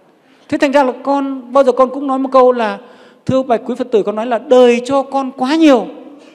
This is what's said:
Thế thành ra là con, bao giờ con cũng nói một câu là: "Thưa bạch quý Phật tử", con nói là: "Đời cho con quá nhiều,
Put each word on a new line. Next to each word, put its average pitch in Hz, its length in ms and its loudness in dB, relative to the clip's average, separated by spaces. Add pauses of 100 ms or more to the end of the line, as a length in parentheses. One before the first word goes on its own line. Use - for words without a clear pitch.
(480)
Thế 302 100 -4
thành 294 140 0
ra 285 100 4
là 254 100 0 (100)
con, 269 500 -4
bao 277 120 4
giờ 247 80 2
con 254 180 2
cũng 277 160 -8
nói 262 120 -4
một 269 140 -4
câu 254 200 4
là: 214 260 -4 (480)
"Thưa 262 160 0
bạch 240 240 -2
quý 233 120 -6
Phật 254 120 -8
tử", 202 120 2
con 202 140 -6
nói 220 100 -6
là: 240 120 -4
"Đời 247 460 4
cho 269 180 -2
con 269 340 -6
quá 262 200 -4
nhiều, 277 300 4 (480)